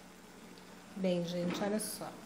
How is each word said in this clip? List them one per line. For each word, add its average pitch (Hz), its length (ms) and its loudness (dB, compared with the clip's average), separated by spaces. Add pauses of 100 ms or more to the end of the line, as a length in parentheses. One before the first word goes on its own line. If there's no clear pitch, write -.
(960)
Bem, 180 300 6
gente, 175 380 2
olha 208 160 4
só. - 320 -2 (140)